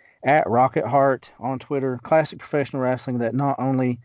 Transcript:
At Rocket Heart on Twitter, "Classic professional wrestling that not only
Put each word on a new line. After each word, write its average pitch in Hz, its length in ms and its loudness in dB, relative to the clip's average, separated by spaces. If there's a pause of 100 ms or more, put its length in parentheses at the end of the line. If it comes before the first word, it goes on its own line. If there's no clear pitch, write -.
(260)
At 143 220 2
Rocket 127 380 2
Heart 139 520 2
on 131 200 -6
Twitter, 131 440 -4
"Classic 160 360 2
professional 139 440 -4
wrestling 127 360 -2
that 117 160 -2
not 135 240 0
only 127 460 0